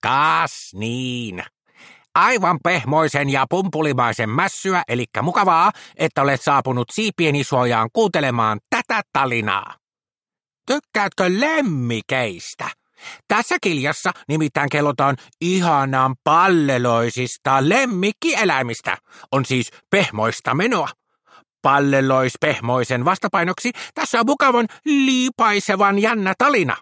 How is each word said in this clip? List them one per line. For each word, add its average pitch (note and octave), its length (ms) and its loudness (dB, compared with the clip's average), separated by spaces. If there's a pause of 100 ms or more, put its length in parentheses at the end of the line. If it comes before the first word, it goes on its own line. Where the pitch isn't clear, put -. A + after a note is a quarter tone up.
Taas D#3 720 0
niin. A#2 680 -8 (680)
Aivan F#3 500 2
pehmoisen D3 680 0
ja C3+ 200 2
pumpulimaisen C#3+ 800 -2
mässyä, F3+ 580 -2
elikkä A#2+ 340 -4
mukavaa, F3+ 500 2 (240)
että D3+ 260 0
olet C#3 200 0
saapunut C3 500 0
siipieni E3 520 0
suojaan A#2+ 480 0
kuuntelemaan B2+ 680 0 (100)
tätä G3+ 320 -2 (100)
talinaa. A2+ 640 -2 (920)
Tykkäätkö G#3 600 -2
lemmikeistä? C3+ 1400 -2 (580)
Tässä A3+ 340 0
kiljassa D#3 500 -2 (160)
nimittäin D3 400 0
kellotaan C#3+ 480 0 (240)
ihanan C#3 760 0 (100)
palleloisista C3+ 1400 2
lemmikkieläimistä. G3 1300 -2 (360)
On C3+ 120 2
siis B2+ 260 -2 (200)
pehmoista A#2 640 0
menoa. F3+ 340 -2 (760)
Palleloispehmoisen C3 1400 2
vastapainoksi F#3 680 -2 (220)
tässä C#4 260 -2
on A3 60 2
mukavan B3+ 400 2 (180)
liipaisevan A#3 1120 2
jännä G#3 400 0
talina. A#3+ 440 2